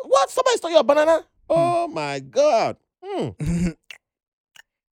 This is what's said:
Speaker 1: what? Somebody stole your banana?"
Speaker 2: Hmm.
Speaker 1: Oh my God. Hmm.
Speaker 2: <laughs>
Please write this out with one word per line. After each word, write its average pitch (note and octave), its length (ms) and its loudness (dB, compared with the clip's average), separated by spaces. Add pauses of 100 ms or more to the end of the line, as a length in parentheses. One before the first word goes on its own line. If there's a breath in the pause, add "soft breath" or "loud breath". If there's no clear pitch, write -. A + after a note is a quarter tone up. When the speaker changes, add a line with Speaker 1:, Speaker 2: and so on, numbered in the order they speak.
Speaker 1:
what? C#5 260 2
Somebody B4+ 280 0
stole E4+ 140 -6
your D#4 120 6
banana?" D4+ 340 2 (320)
Speaker 2:
Hmm. D4+ 80 0
Speaker 1:
Oh E4+ 300 0
my D3+ 320 -6
God. G#3 580 0 (260)
Hmm. F4+ 260 -6 (100)
Speaker 2:
<laughs> E3+ 300 -2 (1200)